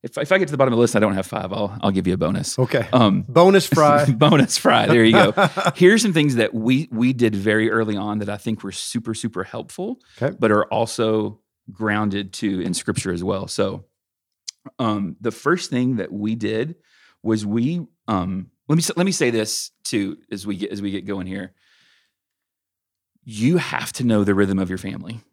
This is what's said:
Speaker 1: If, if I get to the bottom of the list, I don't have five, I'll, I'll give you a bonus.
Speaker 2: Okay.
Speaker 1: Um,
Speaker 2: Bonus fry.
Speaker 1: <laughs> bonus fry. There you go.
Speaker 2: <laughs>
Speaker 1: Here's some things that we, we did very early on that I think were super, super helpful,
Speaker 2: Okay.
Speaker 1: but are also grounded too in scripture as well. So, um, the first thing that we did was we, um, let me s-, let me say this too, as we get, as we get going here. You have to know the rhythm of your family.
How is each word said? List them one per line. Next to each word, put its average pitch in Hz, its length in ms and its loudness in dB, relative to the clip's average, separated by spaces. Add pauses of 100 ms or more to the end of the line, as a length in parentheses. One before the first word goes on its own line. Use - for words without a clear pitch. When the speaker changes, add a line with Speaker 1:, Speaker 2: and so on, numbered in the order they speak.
Speaker 1:
If, - 140 -10
if - 140 -4
I 190 60 4
get 185 100 0
to 143 40 -8
the 147 60 -6
bottom 131 160 4
of 113 40 2
the 117 40 6
list, 117 140 4
I 104 40 2
don't 101 160 2
have 95 100 -4
five, 95 260 -8
I'll, 101 300 -6
I'll 98 100 2
give 92 160 0
you 92 60 0
a 92 40 -2
bonus. 87 400 -2
Speaker 2:
Okay. 123 360 0
Speaker 1:
Um, 98 340 4
Speaker 2:
Bonus 175 400 6
fry. 147 380 4
Speaker 1:
<laughs> 131 60 2
bonus 139 460 4
fry. 113 280 4
There 113 180 6
you 113 80 8 (220)
go. 190 240 2
Speaker 2:
<laughs> 185 180 0
Speaker 1:
Here's 202 260 6
some 208 120 0
things 147 220 2
that 113 180 2
we, 123 380 0
we 120 220 0
did 117 220 2
very 107 340 2
early 107 280 -2
on 104 220 -4
that 101 100 -6
I 104 80 -8
think 107 260 -8
were 98 80 -10
super, 113 420 -8
super 104 300 -6
helpful, - 560 -10 (220)
Speaker 2:
Okay. 131 180 -2
Speaker 1:
but 113 120 2
are 104 160 2
also 110 720 -2 (320)
grounded 104 640 -2
too 98 280 -2
in 87 120 -4
scripture 95 380 -4
as 87 120 -4
well. 98 240 -4
So, 98 380 -4 (920)
um, 104 420 -2
the 113 100 -4
first - 380 -2
thing 123 280 0
that - 140 -6
we 104 240 -4
did 113 400 -4 (480)
was 107 220 -2
we, 123 400 -2 (220)
um, 95 440 -4 (160)
let 147 80 2
me 170 60 2
s-, - 160 -4
let 175 80 0
me 196 60 0
say 143 180 2
this 110 420 -4 (120)
too, 98 340 -4 (140)
as 98 140 -10
we 101 120 -6
get, 98 140 -8
as 101 100 -8
we 101 100 -4
get 95 140 -8
going 95 220 -8
here. 95 260 -12 (1700)
You 117 340 0
have - 360 -4
to 131 120 -6
know 110 180 4
the 98 120 2
rhythm 95 240 2
of 92 100 -2
your 92 80 -6
family. 98 440 -12 (100)